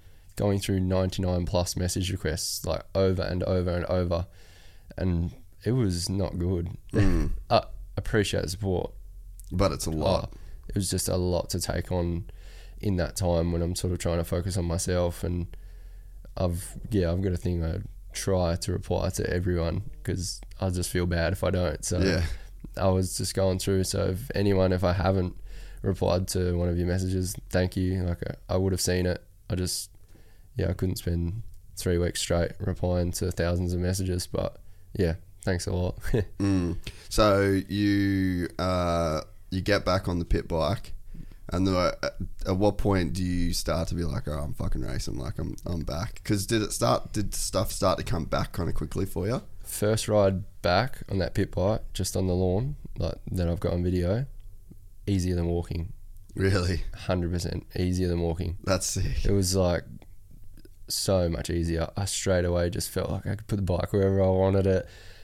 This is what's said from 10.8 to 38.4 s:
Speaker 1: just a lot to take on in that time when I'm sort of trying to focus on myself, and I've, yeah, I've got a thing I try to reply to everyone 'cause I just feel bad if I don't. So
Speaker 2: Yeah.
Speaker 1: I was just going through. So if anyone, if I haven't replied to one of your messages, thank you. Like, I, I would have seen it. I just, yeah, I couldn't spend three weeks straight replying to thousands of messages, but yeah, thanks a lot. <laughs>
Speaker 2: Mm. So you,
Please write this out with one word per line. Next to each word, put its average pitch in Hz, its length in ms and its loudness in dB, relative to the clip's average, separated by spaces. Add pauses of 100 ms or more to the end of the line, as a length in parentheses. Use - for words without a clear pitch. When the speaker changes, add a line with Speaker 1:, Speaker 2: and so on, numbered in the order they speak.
Speaker 1:
just 92 180 0
a 90 80 0
lot 90 340 0
to 90 100 -4
take 85 320 -2
on 87 380 -2 (500)
in 98 160 0
that 85 200 -2
time 85 360 2
when 85 80 0
I'm 85 140 0
sort 90 180 -2
of 90 60 -2
trying 85 200 0
to 87 60 0
focus 90 320 -2
on 87 80 0
myself, 87 580 0
and 87 240 -2 (920)
I've, 87 400 -2 (140)
yeah, 90 200 2
I've 90 120 0
got 95 100 0
a 85 40 0
thing 87 280 -2
I 87 160 -2 (320)
try 90 440 2
to - 160 -4
reply 92 380 0
to - 220 -2
everyone 90 500 0 (200)
'cause 87 380 -4 (200)
I 95 100 0
just 87 200 -2
feel 90 160 2
bad 85 260 2
if 92 120 -2
I 90 60 2
don't. 90 340 0
So 87 160 0
Speaker 2:
Yeah. 92 240 4 (520)
Speaker 1:
I 95 120 2
was 92 300 2
just 92 160 -4
going 95 240 2
through. 95 260 2
So 92 220 0
if 92 280 -4
anyone, 98 380 4
if 90 120 2
I 90 80 4
haven't 92 420 2 (480)
replied 92 460 2
to 90 280 0
one 87 120 2
of 87 100 2
your 87 80 2
messages, 92 480 0 (160)
thank 92 260 2
you. 92 260 0
Like, 87 200 -2 (260)
I, 90 60 0
I - 20 4
would 95 160 2
have 90 80 0
seen 90 260 2
it. 90 160 0 (260)
I - 60 -2
just, - 360 -2 (640)
yeah, 90 140 0
I - 20 0
couldn't 92 240 -2
spend 85 460 -2 (340)
three 90 220 2
weeks 87 220 0
straight 85 380 2
replying 90 540 0
to 90 200 -2
thousands 87 400 0
of 87 80 0
messages, 90 460 0
but - 340 -4 (360)
yeah, 82 180 2 (280)
thanks 90 240 -2
a 98 60 -2
lot. 90 320 -2
<laughs> - 340 0
Speaker 2:
Mm. 95 380 2 (320)
So 98 600 4
you, 98 800 2 (100)